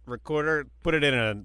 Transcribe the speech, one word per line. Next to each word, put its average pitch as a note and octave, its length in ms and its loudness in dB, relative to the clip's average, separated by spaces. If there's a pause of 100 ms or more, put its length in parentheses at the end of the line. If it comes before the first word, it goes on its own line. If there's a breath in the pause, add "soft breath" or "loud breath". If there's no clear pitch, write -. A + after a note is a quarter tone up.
recorder, D3+ 600 -2 (160)
put E3+ 120 0
it D3+ 80 2
in C#3+ 120 4
a G#2+ 300 0